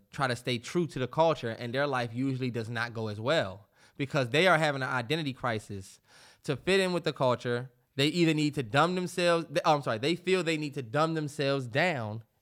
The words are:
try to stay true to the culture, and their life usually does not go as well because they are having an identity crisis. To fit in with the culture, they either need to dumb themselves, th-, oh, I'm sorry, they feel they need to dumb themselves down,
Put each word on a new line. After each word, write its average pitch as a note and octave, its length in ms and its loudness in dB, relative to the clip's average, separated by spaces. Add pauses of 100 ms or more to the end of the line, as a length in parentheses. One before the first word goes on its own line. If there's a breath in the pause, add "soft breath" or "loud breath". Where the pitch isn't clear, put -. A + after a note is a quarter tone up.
(120)
try D3 140 -2
to B2 100 0
stay B2 220 -2
true E3 300 -2
to - 100 -8
the B2+ 80 -2
culture, D3+ 460 2
and A#2+ 200 -8
their C#3 140 0
life B2+ 300 -2
usually C3 340 -2
does A2+ 180 -4
not A#2 280 -4
go A2 140 -4
as G#2 120 -6
well A2+ 460 0 (280 soft breath)
because C3+ 340 -2
they D#3+ 180 4
are E3+ 100 6
having D3 240 0
an C3 80 -4
identity C3 440 -2
crisis. A2 680 -6 (460 soft breath)
To C#3+ 100 -2
fit F#3+ 240 2
in F#3 140 2
with E3+ 100 0
the D3+ 100 -2
culture, B2 560 0 (260)
they C#3 120 2
either D#3+ 260 4
need D3+ 220 2
to C#3+ 80 -2
dumb D3 320 2
themselves, F3 500 0
th-, D3+ 180 -2
oh, D#3 120 6
I'm C#3+ 80 -2
sorry, A#2 160 -2
they D#3 160 0
feel F#3 260 0
they D#3+ 160 0
need D3+ 160 -4
to C#3+ 80 -6
dumb D3 320 0
themselves C#3 540 -2
down, A#2 560 -2 (180)